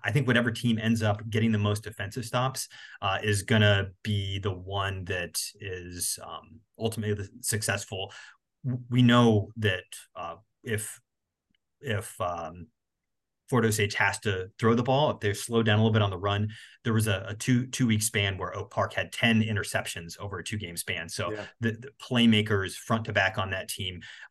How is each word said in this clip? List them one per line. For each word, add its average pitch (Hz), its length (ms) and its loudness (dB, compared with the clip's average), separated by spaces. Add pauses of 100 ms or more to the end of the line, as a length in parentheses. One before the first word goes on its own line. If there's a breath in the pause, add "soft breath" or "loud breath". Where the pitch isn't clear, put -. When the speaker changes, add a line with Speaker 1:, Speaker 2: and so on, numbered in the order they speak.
Speaker 1:
I 104 80 -2
think 131 160 2
whatever 120 240 4
team 117 260 0
ends 107 240 2
up 107 300 0
getting 110 200 2
the 107 60 2
most 104 260 2
defensive 104 420 -8
stops, 127 420 -2 (340 loud breath)
uh, 98 220 0
is 104 180 2
gonna 104 460 4 (160)
be 98 340 -2
the 98 140 -4
one 95 540 -4
that 87 360 -4 (180)
is, 90 640 -8
um, 85 360 -16 (180)
ultimately 107 380 -4
the 98 120 -8 (140)
successful 101 720 -4 (520 loud breath)
w-, 127 240 -4
we 123 120 4
know 120 560 8
that, 95 260 0 (320)
uh, 85 200 -10 (280)
if, 110 360 -6 (800)
if, 104 400 -4
um, 87 460 -6 (800)
Fort 120 140 4
Osage 107 300 2
has 98 260 0
to 95 300 -4 (100)
throw 117 160 4
the 120 80 2
ball, 135 280 2
if - 100 -6
they're 104 120 0
slowed 113 320 0
down 110 140 6
a - 20 6
little 110 120 4
bit 110 80 6
on 101 80 4
the 92 80 -6
run, 101 320 0 (340 loud breath)
there 120 80 0
was 110 160 2
a, 95 220 0
a 107 40 -6
two, 123 340 0
two-week 110 340 2
span 101 360 0
where 90 160 -6
Oak 95 180 -10
Park - 220 -2
had 90 200 -6
ten 113 280 4
interceptions 92 800 -4
over 98 200 -10
a 82 40 -10
two-game 90 320 -8
span. 82 320 -8
So 90 240 -6
Speaker 2:
Yeah. 104 140 -8 (160)
Speaker 1:
the, 117 100 0
the - 200 -12 (120)
playmakers 107 680 4
front 113 320 -2
to 107 80 -6
back 95 240 2
on 98 140 -2
that 95 180 -6
team, 92 320 -8 (300 loud breath)